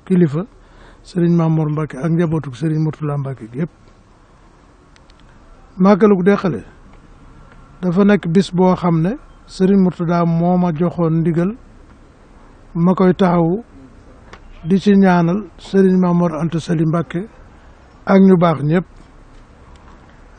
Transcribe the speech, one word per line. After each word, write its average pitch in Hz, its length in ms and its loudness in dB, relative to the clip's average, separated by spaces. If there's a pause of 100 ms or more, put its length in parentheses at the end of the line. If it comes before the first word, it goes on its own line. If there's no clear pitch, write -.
kilifa 175 400 0 (580)
Serigne 170 340 -2
Mamour 160 340 0
Mbacke 151 260 -8
ak 160 140 -4
njabootuk 160 460 -4
Serigne 156 260 -4
Mourtala 151 360 -6
Mbacke 131 340 -10
gi 123 80 -12
yépp. 175 100 -6 (2000)
Màggalug 196 460 4
Deqale 190 380 -2 (1200)
dafa 180 220 0
nekk 202 300 0
bis 196 200 2
boo 185 200 2
xam 170 280 -2
ne 208 140 -4 (300)
Serigne 190 360 0
Mourtada 175 420 -2
moo 170 340 0
ma 175 140 -2
joxoon 165 480 -2
ndigal 170 300 -2 (1200)
ma 170 200 2
koy 185 200 2
taxawu 175 480 0 (1040)
di 185 140 0
ci 202 180 2
ñaanal 185 480 2 (140)
Serigne 190 420 2
Mamour 175 400 0
Anta 165 200 -4
Sali 160 260 -2
Mbacke 170 400 -4 (800)
ak 196 140 4
ñu 190 160 6
baax 165 260 0
ñépp. 165 220 -2 (1500)